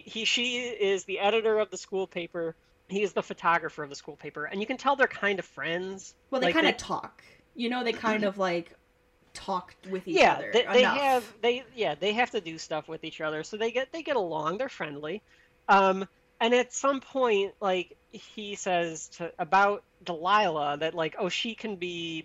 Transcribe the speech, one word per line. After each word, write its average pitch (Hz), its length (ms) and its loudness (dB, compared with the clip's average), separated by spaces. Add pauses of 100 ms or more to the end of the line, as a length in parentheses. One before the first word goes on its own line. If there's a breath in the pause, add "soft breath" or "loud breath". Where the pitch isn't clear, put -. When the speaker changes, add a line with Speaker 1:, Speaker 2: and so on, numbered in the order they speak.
Speaker 1:
he, 220 180 -8
she 247 360 0
is 202 440 -2
the 185 160 -6
editor 214 400 2
of 214 100 0
the 190 80 -12
school 190 300 -6
paper. 170 480 -6 (320)
He 196 160 -2
is 196 80 -2
the 214 120 -2
photographer 165 600 -2
of 143 60 -10
the 139 60 -12
school 147 200 -14
paper, 147 300 -10
and 196 160 -6
you 214 60 -4
can 254 100 -4
tell 277 180 2
they're 262 120 4
kind 202 320 0
of - 60 -8
friends. 180 680 -6 (160)
Speaker 2:
Well, 262 120 -2
they 262 60 2
Speaker 1:
Like, 262 80 2
Speaker 2:
kinda 311 160 6
Speaker 1:
they - 60 -4
Speaker 2:
talk. - 460 -8 (320)
You 233 140 -4
know, 247 140 -2
they 233 100 0
kind 214 300 0
of, 196 140 0
like, 175 360 -2 (600)
talk - 420 -6 (140)
with 185 180 -6
each 330 100 -2
Speaker 1:
Yeah, 214 180 8
Speaker 2:
other - 180 -6
Speaker 1:
they, - 180 4
they 233 80 6
Speaker 2:
enough. 254 180 4
Speaker 1:
have, 269 440 2
they, 247 220 0 (120)
yeah, 185 200 0
they 196 180 0
have 240 180 0
to 233 100 -2
do 165 160 -10
stuff 156 300 -6
with 160 160 -12
each 160 160 -10
other, 156 240 -4
so - 140 -10
they 220 140 -2
get, 247 200 -4
they 330 120 -10
get 294 120 -2
along. 165 440 -2
They're 262 100 -4
friendly. 151 520 -8 (460 soft breath)
Um, 190 400 6 (320)
and 233 140 4
at 247 200 2
some 277 280 0
point, 214 580 0
like, 185 380 -2 (140)
he 202 440 -12
says 170 600 -2
to, 170 220 -8
about 196 440 4 (220)
Delilah 165 720 2
that, 160 160 -2
like, 160 240 -2
oh, 190 80 0
she 226 260 -4
can 214 220 -8
be 170 500 -8